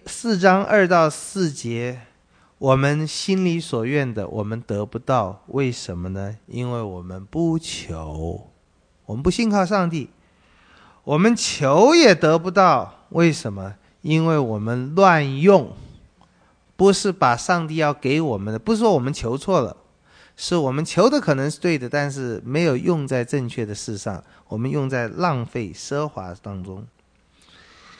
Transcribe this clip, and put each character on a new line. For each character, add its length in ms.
四 300
章 280
二 240
到 200
四 400
节， 520
我 160
们 320
心 380
里 160
所 260
愿 260
的， 140
我 160
们 180
得 240
不 140
到， 480
为 240
什 260
么 120
呢？ 280
因 260
为 100
我 180
们 240
不 320
求， 920
我 80
们 80
不 80
信 180
靠 160
上 240
帝， 220
我 120
们 200
求 580
也 180
得 240
不 140
到， 600
为 220
什 200
么？ 240
因 240
为 100
我 220
们 380
乱 420
用， 340
不 180
是 200
把 240
上 320
帝 80
要 180
给 260
我 160
们 160
的， 60
不 140
是 80
说 100
我 80
们 140
求 260
错 220
了， 160
是 200
我 160
们 120
求 240
的 120
可 140
能 140
是 120
对 180
的， 100
但 220
是 340
没 200
有 120
用 300
在 180
正 240
确 160
的 80
事 240
上， 280
我 100
们 100
用 220
在 160
浪 400
费 260
奢 360
华 340
当 220
中。 200